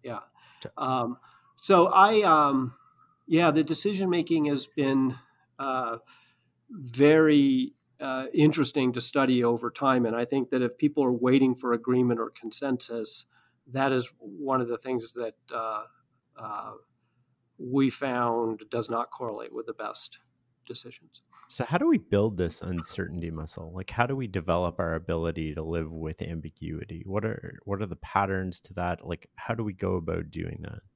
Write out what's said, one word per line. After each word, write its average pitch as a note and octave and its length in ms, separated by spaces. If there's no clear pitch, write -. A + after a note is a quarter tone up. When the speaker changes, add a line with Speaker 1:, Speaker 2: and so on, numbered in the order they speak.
Speaker 1:
Yeah. A#2 160
Speaker 2:
T- - 160
Speaker 1:
Um, B2+ 420
so F#3 320
I, G#3 340
um, C#3+ 540
yeah, E3 240
the D3+ 140
decision-making E3+ 800
has C#3 220
been, C3+ 500
uh, B2+ 400
very, C#3+ 1040
uh, C3 320
interesting D3 600
to A#2+ 80
study B2+ 440
over A#2+ 260
time. C3 360
And A2+ 100
I A#2+ 80
think B2+ 260
that B2+ 120
if A#2+ 160
people D3 260
are B2 80
waiting B2+ 420
for B2 180
agreement B2 480
or A2+ 100
consensus, A#2 960
that C3+ 240
is B2+ 260
one C3 420
of A#2+ 60
the A#2 120
things B2 340
that, A#2 240
uh, A2 320
uh, G#2+ 360
we C3+ 320
found A#2+ 800
does A#2+ 200
not A#2 220
correlate A2+ 400
with A#2 140
the A#2 60
best - 460
decisions. - 560
Speaker 2:
So - 160
how D#3+ 140
do C#4 80
we E4 120
build G2+ 400
this F2 240
uncertainty F2 680
muscle? D#2+ 420
Like, F#2 180
how A#2+ 160
do C3+ 100
we C3 100
develop F2 540
our E2 140
ability E2 600
to D#2 80
live D#2+ 300
with D#2+ 300
ambiguity? E2 840
What G2+ 180
are, - 400
what G2+ 180
are G#2+ 40
the E2+ 100
patterns F#2+ 680
to - 120
that? F2 320
Like, E2 300
how - 180
do A2+ 80
we G#2 120
go F#2 220
about E2 340
doing E2 320
that? D2 180